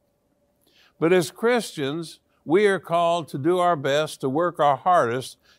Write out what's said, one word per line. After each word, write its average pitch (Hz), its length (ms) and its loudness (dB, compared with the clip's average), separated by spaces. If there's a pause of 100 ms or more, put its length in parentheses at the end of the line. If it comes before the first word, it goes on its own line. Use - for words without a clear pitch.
(1000)
But 165 140 2
as 185 180 2
Christians, 165 920 -4 (240)
we 196 220 2
are 196 120 0
called 170 500 -2
to 151 100 -8
do 175 220 0
our 175 160 2
best, 143 440 -2
to 139 80 -4
work 165 320 -2
our 143 160 4
hardest, 131 640 0 (200)